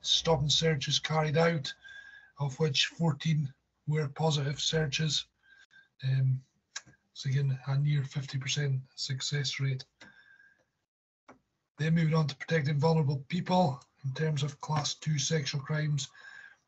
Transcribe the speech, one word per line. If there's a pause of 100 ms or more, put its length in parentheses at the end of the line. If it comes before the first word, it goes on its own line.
stop
and
searches
carried
out, (680)
of
which (100)
fourteen (340)
were
positive
searches. (800)
Um, (720)
so
again, (100)
a
near
fifty
percent (160)
success
rate. (1900)
Then
moving
on
to
protecting
vulnerable
people, (240)
in
terms
of
class
two
sexual
crimes, (600)